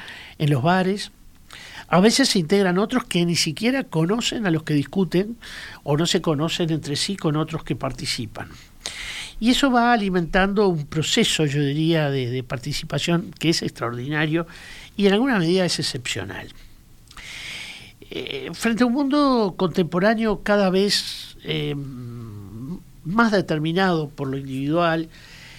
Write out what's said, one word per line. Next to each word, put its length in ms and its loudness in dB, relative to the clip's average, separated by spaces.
en 120 2
los 120 2
bares, 480 2
a 120 6
veces 280 6
se 100 2
integran 400 4
otros 260 0
que 220 0
ni 100 2
siquiera 480 0
conocen 600 0
a 40 2
los 120 2
que 120 -2
discuten 640 0
o 140 0
no 100 2
se 140 0
conocen 500 0
entre 260 -2
sí 200 -4
con 200 0
otros 280 -4
que 120 -4
participan. 720 -8
Y 100 4
eso 200 4
va 220 4
alimentando 760 2
un 180 0
proceso, 600 2
yo 140 0
diría, 500 2
de, 200 -2
de 120 -4
participación 960 -2
que 120 2
es 120 0
extraordinario 840 -2
y 100 4
en 60 8
alguna 260 4
medida 260 2
es 140 0
excepcional. 680 -6
Eh, 440 -8
frente 280 0
a 40 6
un 80 0
mundo 600 2
contemporáneo 880 2
cada 280 2
vez, 760 -2
eh, 320 -4
más 260 4
determinado 800 2
por 200 -6
lo 100 -4
individual 720 0